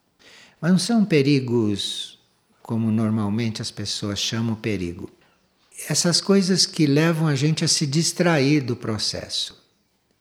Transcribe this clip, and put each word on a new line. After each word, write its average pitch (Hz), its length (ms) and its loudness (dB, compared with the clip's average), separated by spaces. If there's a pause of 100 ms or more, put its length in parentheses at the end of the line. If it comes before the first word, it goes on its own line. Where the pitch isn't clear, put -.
(600)
Mas 160 120 0
não 185 80 6
são 226 260 2
perigos 123 1120 0 (460)
como 113 260 -2
normalmente 110 720 -2
as 113 80 -8
pessoas 101 480 -6
chamam 113 380 -2
perigo. 90 520 -6 (800)
Essas 165 320 0
coisas 196 460 2
que - 220 0
levam 160 400 2
a 143 80 2
gente 151 280 0
a 160 40 0
se - 180 0
distrair 151 760 2
do 120 140 -4
processo. - 880 -6 (580)